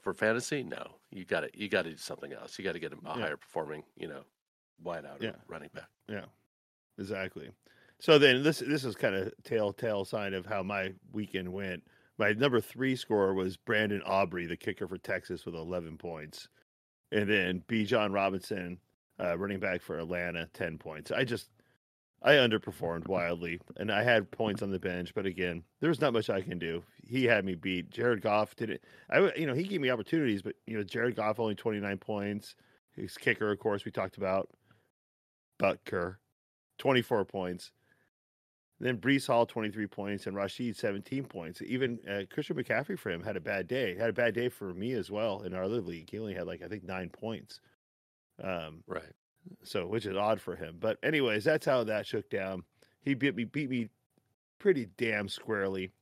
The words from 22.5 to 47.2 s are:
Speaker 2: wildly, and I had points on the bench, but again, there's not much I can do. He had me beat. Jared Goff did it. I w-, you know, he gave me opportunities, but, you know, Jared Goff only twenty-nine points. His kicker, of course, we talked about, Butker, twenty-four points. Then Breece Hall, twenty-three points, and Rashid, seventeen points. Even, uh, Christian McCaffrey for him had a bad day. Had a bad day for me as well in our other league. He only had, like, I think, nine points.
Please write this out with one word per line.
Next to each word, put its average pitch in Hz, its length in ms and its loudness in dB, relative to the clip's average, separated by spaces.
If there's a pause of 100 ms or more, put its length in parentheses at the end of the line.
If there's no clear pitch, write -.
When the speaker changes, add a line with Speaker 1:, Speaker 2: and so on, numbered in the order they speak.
Speaker 2:
wildly, 87 520 0 (180)
and 104 140 0
I 101 120 4
had 113 280 6
points 107 300 0
on 98 100 -2
the 92 80 0
bench, 90 340 -4
but 98 120 -2
again, 87 380 -2 (160)
there's 151 220 2
not 139 120 4
much 110 160 2
I 98 120 0
can 90 160 -4
do. 85 260 -4 (220)
He 123 200 2
had 107 200 6
me 92 100 -2
beat. 90 340 -2
Jared 117 320 0
Goff 107 340 2
did 113 140 -4
it. - 160 -8 (240)
I - 60 2
w-, 180 200 6
you 160 100 -2
know, 131 80 0
he 156 100 0
gave 190 180 -2
me 131 80 2
opportunities, 117 520 2
but, - 140 -6 (100)
you 110 120 -6
know, 104 60 0
Jared 113 320 0
Goff 107 240 0
only 110 160 0
twenty-nine 101 420 0
points. 104 580 -4 (400)
His 104 220 -8
kicker, 107 340 2
of 98 80 -2
course, 101 260 -2
we 104 60 -10
talked 95 260 -4
about, 95 320 0 (1080)
Butker, 95 580 0 (600)
twenty-four 120 480 4
points. 90 460 -6 (1080)
Then 123 180 0
Breece 131 300 4
Hall, 117 180 6
twenty-three 107 420 -2
points, 101 400 -6
and 98 80 -4
Rashid, 101 420 -4
seventeen 113 480 -4
points. 85 360 -10
Even, 123 380 0 (100)
uh, 101 200 0
Christian 156 260 -4
McCaffrey 117 420 0
for 101 140 -2
him 85 100 -2
had 101 140 -4
a 87 60 -4
bad 95 260 -2
day. 117 280 0
Had 113 140 0
a 104 40 0
bad 117 200 2
day 120 140 0
for 98 260 -6
me 107 200 -4
as 95 180 -4
well 104 300 0
in 90 120 -6
our 92 100 -2
other 110 180 0
league. 82 280 -8
He 104 100 -8
only 104 140 -6
had, 87 140 -4
like, 87 160 -8
I 85 40 -10
think, 95 160 -8
nine 92 260 -6
points. - 500 -10 (840)